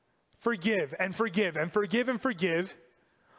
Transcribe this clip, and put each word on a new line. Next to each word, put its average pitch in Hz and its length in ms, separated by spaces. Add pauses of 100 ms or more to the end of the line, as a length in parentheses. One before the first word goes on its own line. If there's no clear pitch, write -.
(380)
Forgive 190 640
and 185 160
forgive 190 420
and 160 140
forgive 214 360
and 247 140
forgive 180 520 (640)